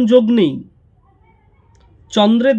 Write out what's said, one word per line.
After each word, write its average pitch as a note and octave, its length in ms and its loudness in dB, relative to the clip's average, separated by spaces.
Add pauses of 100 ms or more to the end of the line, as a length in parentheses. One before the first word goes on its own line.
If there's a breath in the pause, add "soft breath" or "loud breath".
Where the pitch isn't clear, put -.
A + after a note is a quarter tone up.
(120)
যোগ B3 120 4 (140)
নেই, D3 160 0 (1600)
চন্দ্রের A#3 460 0